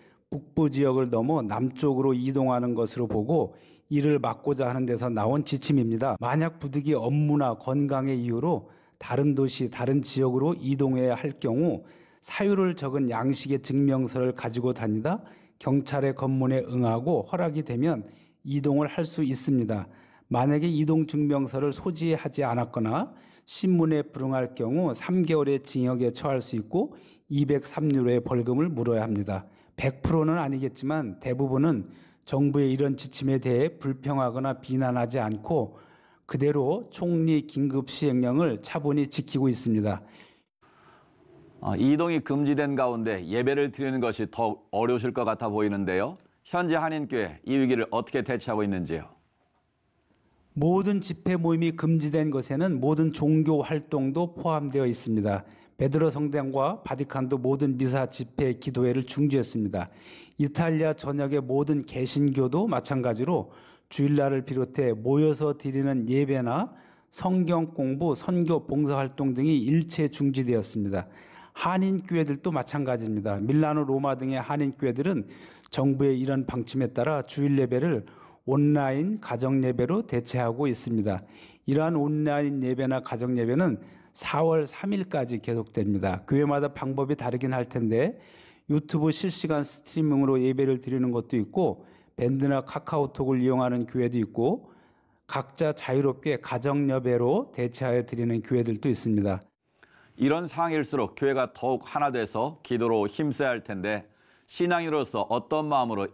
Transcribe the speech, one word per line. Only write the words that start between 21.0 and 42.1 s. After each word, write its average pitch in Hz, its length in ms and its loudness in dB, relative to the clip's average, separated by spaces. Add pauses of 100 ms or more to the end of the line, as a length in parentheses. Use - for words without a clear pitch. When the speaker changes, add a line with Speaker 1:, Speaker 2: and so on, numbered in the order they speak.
Speaker 1:
증명서를 143 680 0
소지하지 156 720 -2
않았거나 120 680 -2 (320)
신문에 160 560 2
불응할 131 540 -2
경우 131 400 0
삼 180 260 0
개월의 143 420 2
징역에 123 500 0
처할 135 280 -2
수 - 140 -6
있고 113 400 -2 (340)
이백삼 143 600 0
유로의 123 300 4
벌금을 127 480 0
물어야 117 340 0
합니다. 101 420 -4 (300)
백 135 260 -4
프로는 160 380 2
아니겠지만 135 800 -4
대부분은 131 840 0 (240)
정부의 139 460 2
이런 139 240 2
지침에 135 440 -2
대해 131 280 2 (120)
불평하거나 131 840 -2
비난하지 127 580 0
않고 107 580 -2 (480)
그대로 143 640 0
총리 160 560 2
긴급 135 440 -2
시행령을 127 720 0
차분히 147 460 -2
지키고 135 420 0
있습니다. 107 520 0 (1600)
Speaker 2:
아, 98 160 -4
이동이 151 460 2